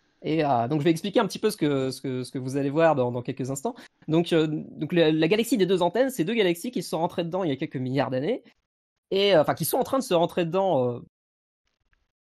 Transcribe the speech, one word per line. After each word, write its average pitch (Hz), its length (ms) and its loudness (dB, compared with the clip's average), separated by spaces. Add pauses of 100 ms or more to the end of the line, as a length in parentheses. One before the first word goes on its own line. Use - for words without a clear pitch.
(220)
Et, 156 220 0
euh, 120 240 2
donc, 151 120 0
je 143 40 -2
vais 175 60 6
expliquer 180 280 0
un 220 80 4
petit - 140 -10
peu 214 100 2
ce - 60 -6
que, 135 340 0
ce 131 100 -10
que, 127 220 -6
ce 123 80 -10
que 139 80 -8
vous 131 180 -6
allez 139 140 -2
voir 160 240 4
dans, 123 160 0
dans 120 120 -6
quelques 127 280 -6
instants. 226 240 -6 (320)
Donc, 170 260 0
euh, 160 140 4
donc 156 460 -8
la, 165 180 4
la 160 180 2
galaxie 226 280 2
des 185 100 4
deux 180 160 2
antennes, 226 280 2
c'est - 120 -4
deux 196 120 -2
galaxies 196 360 0
qui 190 140 -4
se - 60 -14
sont 170 80 -2
rentrées 170 260 -2
dedans 180 180 -4
il 170 60 0
y 139 40 0
a 135 40 -2
quelques 151 180 -8
milliards 127 360 -2
d'années. 151 340 -4 (680)
Et, 196 240 4
euh, 156 60 8
enfin, 143 140 2
qui 156 100 -4
sont - 140 -2
en 254 60 0
train 269 140 0
de 247 60 -2
se - 100 0
rentrer 170 300 2
dedans, 165 440 2
euh, 123 120 -6 (1300)